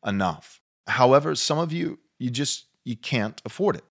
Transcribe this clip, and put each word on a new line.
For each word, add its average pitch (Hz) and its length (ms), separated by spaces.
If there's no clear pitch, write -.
enough. 98 560
However, 139 480
some 151 240
of 165 140
you, 170 260
you 127 120
just, 139 360
you 120 120
can't 113 480
afford 185 320
it. - 80